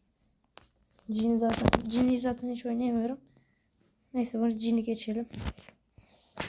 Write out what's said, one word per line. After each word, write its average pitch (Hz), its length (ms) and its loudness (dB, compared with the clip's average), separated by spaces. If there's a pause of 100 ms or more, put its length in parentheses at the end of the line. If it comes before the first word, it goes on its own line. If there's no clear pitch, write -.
(1080)
Jin'i 226 300 2
zaten, 226 500 2
Jin'i 247 300 2
zaten 247 300 -2
hiç 240 160 -6
oynayamıyorum. 240 540 -2 (960)
Neyse 240 260 -2
bunu 233 100 2
Jin'i 226 340 2
geçelim. 226 420 -2 (1200)